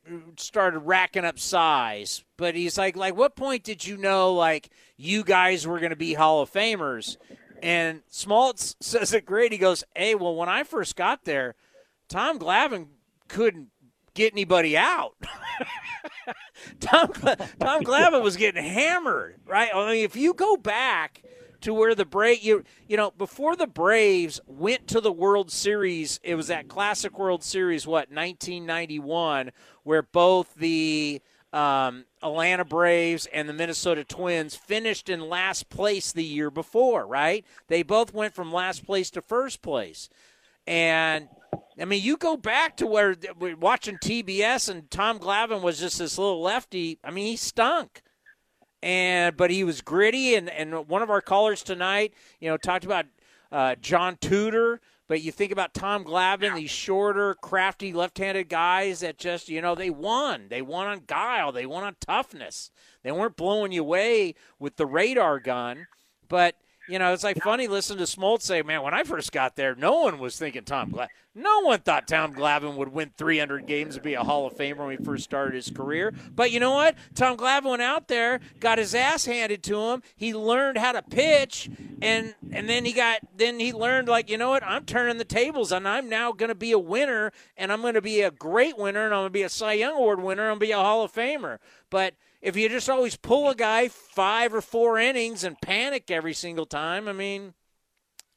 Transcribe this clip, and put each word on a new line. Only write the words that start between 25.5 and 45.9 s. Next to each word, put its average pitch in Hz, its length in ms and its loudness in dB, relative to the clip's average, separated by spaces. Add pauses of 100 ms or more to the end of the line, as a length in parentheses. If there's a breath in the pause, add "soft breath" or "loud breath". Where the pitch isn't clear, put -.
Series, 185 720 -2
it 175 120 -2
was 156 120 -4
that 151 220 -6
classic 202 500 -4
World 185 240 0
Series, 175 420 -2
what, 156 260 0
nineteen 175 540 -8
ninety-one, 156 840 -4 (320 soft breath)
where 151 200 2
both 175 520 4
the, 156 680 -2 (300 soft breath)
um, 135 540 0 (160)
Atlanta 165 440 0
Braves 170 600 2
and 151 220 -6
the 147 40 -8
Minnesota 160 500 -2
Twins 170 520 -4
finished 214 540 -4
in 165 200 -6
last 180 400 -4
place 202 420 -2
the 165 120 -4
year 147 280 -4
before, 202 560 0
right? 156 380 0 (220 loud breath)
They 165 160 2
both 208 300 2
went 214 200 -4
from 165 200 -10
last 180 320 -4
place 196 260 -2
to 175 100 -8
first 254 400 -4
place. 107 480 -6 (580 soft breath)
And, 160 600 2 (500)
I 165 80 -6
mean, 196 180 -2
you 277 120 0
go 320 220 -2
back 254 400 0
to - 100 -2
where 208 280 4
th-, 180 220 -14
we're 170 200 -8
watching 202 440 0
T 214 200 -2
B 190 220 -2
S, 233 260 0
and 165 200 -12
Tom 208 300 -2
Glavine 202 420 -2
was 170 180 0
just 175 200 -4